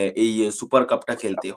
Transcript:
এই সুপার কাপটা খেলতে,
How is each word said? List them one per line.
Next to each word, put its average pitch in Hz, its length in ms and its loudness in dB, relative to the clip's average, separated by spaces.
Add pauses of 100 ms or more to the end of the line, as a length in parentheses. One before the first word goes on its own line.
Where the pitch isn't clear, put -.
(140)
এই 110 360 2
সুপার 127 340 2
কাপটা 120 300 -2
খেলতে, 98 420 -6